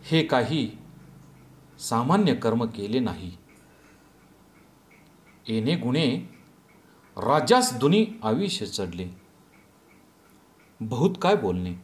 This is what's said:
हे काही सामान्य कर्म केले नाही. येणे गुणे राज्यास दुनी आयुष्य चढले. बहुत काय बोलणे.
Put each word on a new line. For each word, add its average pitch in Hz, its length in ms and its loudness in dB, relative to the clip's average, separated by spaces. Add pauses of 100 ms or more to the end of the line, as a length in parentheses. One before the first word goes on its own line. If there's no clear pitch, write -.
हे 160 200 2
काही 135 460 0 (1080)
सामान्य 143 560 2
कर्म 117 300 0
केले 110 340 -4
नाही. 90 380 -6 (2000)
येणे 113 280 0
गुणे 131 400 0 (1000)
राज्यास 151 640 2
दुनी 170 280 4 (160)
आयुष्य 113 440 -2
चढले. 90 420 -6 (1700)
बहुत 123 300 0 (120)
काय 190 140 4
बोलणे. 90 480 -2